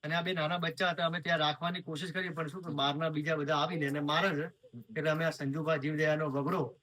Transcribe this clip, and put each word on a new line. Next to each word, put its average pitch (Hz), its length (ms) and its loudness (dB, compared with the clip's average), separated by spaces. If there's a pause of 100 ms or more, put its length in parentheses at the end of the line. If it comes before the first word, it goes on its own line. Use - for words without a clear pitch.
અને 151 120 -2
આ 170 80 2
બે 180 100 0
નાના 170 260 0
બચ્ચા 170 320 0
હતા, 170 160 0
અમે 170 140 0
ત્યાં 170 180 2
રાખવાની 160 440 0
કોશિશ 160 300 -6
કરી, 180 160 -2
પણ 160 200 -4
શું 180 140 -10
કે 170 80 -6
બહારના 147 380 2
બીજા 156 280 0
બધા 151 200 2
આવીને 151 300 0
એને 143 140 0
મારે 156 360 2
છે. 156 100 -2 (500)
એટલે 156 140 0
અમે 160 140 2
આ 160 60 4
સંજુભા 151 460 0
જીવદયાનો 151 540 2
વગડો 139 520 0